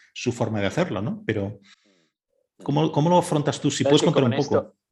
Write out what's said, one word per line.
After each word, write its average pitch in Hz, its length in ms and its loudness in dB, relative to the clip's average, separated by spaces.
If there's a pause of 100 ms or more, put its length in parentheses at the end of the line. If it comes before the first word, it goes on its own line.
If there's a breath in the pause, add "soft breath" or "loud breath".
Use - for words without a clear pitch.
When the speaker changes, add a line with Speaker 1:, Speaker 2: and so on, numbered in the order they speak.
(140 loud breath)
Speaker 1:
su - 180 -4
forma 98 300 -4
de 98 60 0
hacerlo, 117 340 -4
¿no? 156 240 -8
Pero, 104 340 -6 (1040 soft breath)
¿cómo, 151 280 0
cómo 151 180 2
lo 180 80 6
afrontas 151 420 0
tú? 151 100 0
Si 143 140 -2
Speaker 2:
Sabes 135 60 2
Speaker 1:
puedes 151 120 6
Speaker 2:
que 165 40 0
Speaker 1:
contar 139 180 4
Speaker 2:
con 123 100 2
Speaker 1:
un 143 100 0
poco. - 120 -2
Speaker 2:
esto - 200 -2 (160)